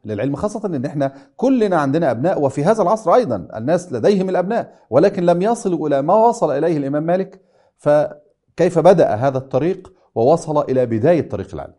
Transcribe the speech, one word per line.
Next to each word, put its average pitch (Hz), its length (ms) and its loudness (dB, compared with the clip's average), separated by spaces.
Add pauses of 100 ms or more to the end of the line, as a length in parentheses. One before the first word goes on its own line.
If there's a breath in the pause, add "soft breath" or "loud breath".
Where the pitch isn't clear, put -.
للعلم، 110 300 -4
خاصة 202 320 -6
أن 139 180 -4
إحنا 139 280 -4 (240 loud breath)
كلنا 220 400 2
عندنا 147 340 0
أبناء، 151 320 -2
وفي 143 220 -2
هذا 214 180 2
العصر 214 320 2
أيضًا 127 420 0
الناس 147 360 -2
لديهم 185 360 0
الأبناء، 185 460 -4 (160 loud breath)
ولكن 180 320 2
لم 175 200 2
يصلوا 190 460 -2
إلى 139 140 0
ما 165 120 0
وصل 220 360 2
إليه 156 260 -2
الإمام 143 260 -4
مالك. 185 380 -4 (380 soft breath)
فكيف - 1000 -2
بدأ 165 360 6
هذا 131 240 -2
الطريق 147 540 -4 (220 soft breath)
ووصل 147 440 2
إلى 127 280 0
بداية 123 420 0
طريق 95 260 -8
العلم؟ 69 240 -12